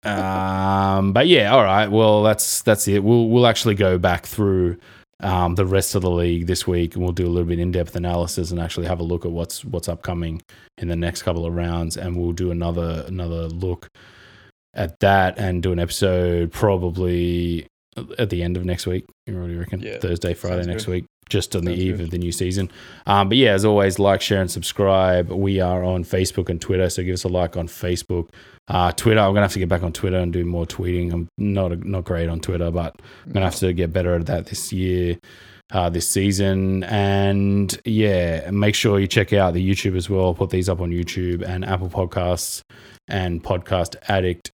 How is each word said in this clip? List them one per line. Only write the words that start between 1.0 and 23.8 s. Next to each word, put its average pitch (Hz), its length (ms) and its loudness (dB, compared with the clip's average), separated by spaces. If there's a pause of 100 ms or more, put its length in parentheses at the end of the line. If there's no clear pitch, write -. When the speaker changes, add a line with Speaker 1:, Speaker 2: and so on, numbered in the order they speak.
Speaker 1:
but 123 140 4
yeah, 131 260 6
all 127 120 8
right. 101 260 4
Well, 107 320 6
that's, - 400 2
that's - 260 2
it. 101 140 4
We'll, 117 260 4
we'll 120 200 6
actually 110 260 2
go 92 240 4
back 87 280 0
through, 92 520 0 (420)
um, 90 360 0
the 95 100 2
rest 95 300 0
of 95 60 0
the 90 80 2
league 87 360 0
this 90 220 -2
week, 87 260 0
and 92 80 -4
we'll 90 100 -2
do 90 140 -2
a - 20 0
little 87 200 0
bit 87 100 0
in-depth 87 380 -2
analysis 87 560 -4
and 87 80 -4
actually 82 260 -6
have 87 140 -2
a - 20 -4
look 85 220 -4
at 85 80 -4
what's, 85 320 -8
what's - 240 -6
upcoming 85 520 -6 (380)
in 98 100 -6
the 85 80 -2
next 85 260 -4
couple 85 220 -2
of 85 100 -4
rounds, 85 420 -4
and 90 200 -6
we'll 87 160 -2
do 90 200 -4
another, 85 560 -4
another 85 400 -6
look 87 400 -6 (880)
at - 260 -6
that 98 380 4
and 90 260 -2
do 92 80 0
an 87 80 0
episode 87 720 0
probably 87 1120 0 (520)
at 107 120 0
the 87 140 -2
end 87 120 -2
of 90 80 -4
next 90 220 -4
week. 92 180 -4 (220)
What 90 200 -8
do 85 60 -8
you 85 60 -6
reckon? 90 220 -6
Speaker 2:
Yeah, 104 180 -10
Speaker 1:
Thursday, 87 360 -2
Friday 90 240 -4
Speaker 2:
sounds 87 100 -4
Speaker 1:
next 87 160 -6
Speaker 2:
good. - 80 -4
Speaker 1:
week, 90 120 -4 (240)
just - 280 -2
on 85 80 -2
the 87 80 -2
Speaker 2:
Sounds 90 100 -2
Speaker 1:
eve 92 140 -2
Speaker 2:
good. 87 80 -6
Speaker 1:
of 85 60 -6
the 90 80 -4
new 87 120 -4
season. 92 400 -4 (360)
Um, 101 220 2
but 110 100 2
yeah, 127 140 6
as 98 120 2
always, 101 340 4